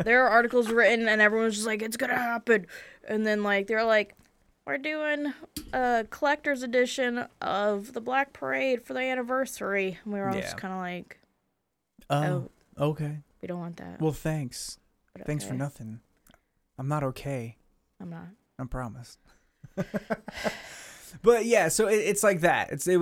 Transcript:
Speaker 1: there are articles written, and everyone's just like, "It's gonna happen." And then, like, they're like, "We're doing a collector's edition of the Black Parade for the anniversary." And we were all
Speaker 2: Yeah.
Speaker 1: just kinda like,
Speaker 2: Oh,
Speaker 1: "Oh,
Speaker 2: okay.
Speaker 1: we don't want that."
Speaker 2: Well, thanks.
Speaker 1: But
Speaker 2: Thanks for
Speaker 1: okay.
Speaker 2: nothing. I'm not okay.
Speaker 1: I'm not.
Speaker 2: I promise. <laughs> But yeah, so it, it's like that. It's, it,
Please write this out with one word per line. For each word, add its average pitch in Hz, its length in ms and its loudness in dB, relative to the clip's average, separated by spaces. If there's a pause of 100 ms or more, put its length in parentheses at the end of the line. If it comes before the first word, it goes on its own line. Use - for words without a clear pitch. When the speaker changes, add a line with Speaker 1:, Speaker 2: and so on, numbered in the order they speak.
Speaker 1:
there 247 200 6
are 240 40 4
articles 233 420 4
written, 226 380 6
and 214 120 4
everyone's 220 360 4
just 214 100 -4
like, 214 160 -2
"It's 220 140 -6
gonna 247 180 -2
happen." 233 520 2 (420)
And 220 180 0
then, 208 180 2
like, 196 240 2
they're 226 160 2
like, 214 300 2 (520)
"We're 277 120 -4
doing 294 540 -2 (400)
a 240 380 0
collector's 285 540 0
edition 247 600 0 (140)
of 208 520 -2
the 240 80 -6
Black 269 320 -2
Parade 269 520 -2
for 262 100 -10
the 254 60 -4
anniversary." 240 1040 -2
And 208 80 -8
we 202 60 -4
were 196 100 -2
all 190 60 -2
Speaker 2:
Yeah. 196 80 -2
Speaker 1:
just - 180 -8
kinda 185 160 -8
like, 180 420 -10 (920)
Speaker 2:
Oh, 143 380 0 (280)
Speaker 1:
"Oh, 143 140 2
Speaker 2:
okay. 151 280 -6 (220)
Speaker 1:
we 180 80 -10
don't 175 120 -8
want 170 180 -10
that." 175 220 -14
Speaker 2:
Well, 156 120 2
thanks. - 680 -6 (360)
Speaker 1:
But - 120 -16
Speaker 2:
Thanks 147 180 -4
for - 60 -10
Speaker 1:
okay. 131 80 -4
Speaker 2:
nothing. 117 420 -8 (800)
I'm 131 100 -8
not 151 140 -2
okay. 127 540 -6 (440)
Speaker 1:
I'm 175 100 -12
not. 170 180 -14 (300)
Speaker 2:
I 131 60 -8
promise. 123 540 -10 (580)
<laughs> 190 100 -4 (1400)
But 226 220 6
yeah, 214 240 4
so 214 200 2
it, 214 80 4
it's 202 260 0
like 202 180 4
that. 139 320 2
It's, 143 160 -6
it, 180 140 4